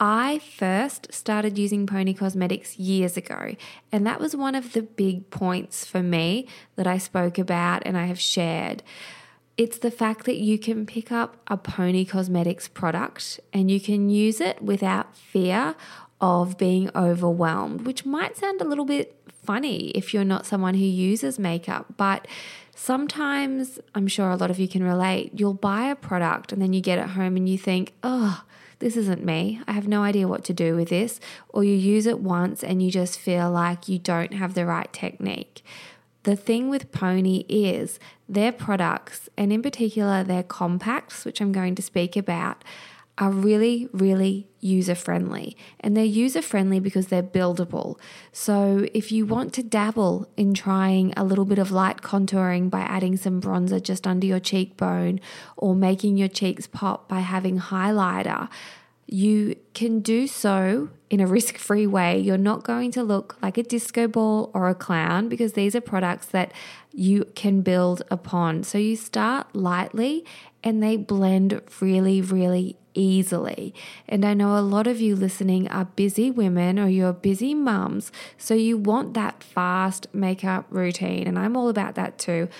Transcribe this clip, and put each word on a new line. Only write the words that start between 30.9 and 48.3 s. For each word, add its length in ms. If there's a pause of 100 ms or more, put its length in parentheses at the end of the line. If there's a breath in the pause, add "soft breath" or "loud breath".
this." 280 (300 loud breath)
Or 160
you 100
use 320
it 140
once 420
and 180
you 120
just 260
feel 320
like 380
you 100
don't 360
have 200
the 120
right 260
technique. 720 (580 loud breath)
The 140
thing 320
with 240
Pony 560
is 500 (300 loud breath)
their 240
products, 840
and 160
in 100
particular 600
their 220
compacts, 800
which 160
I'm 100
going 240
to 80
speak 340
about, 460 (540 loud breath)
are 160
really, 600
really 540 (140)
user-friendly. 960 (240 loud breath)
And 160
they're 80
user-friendly 720
because 300
they're 120
buildable. 800 (320 loud breath)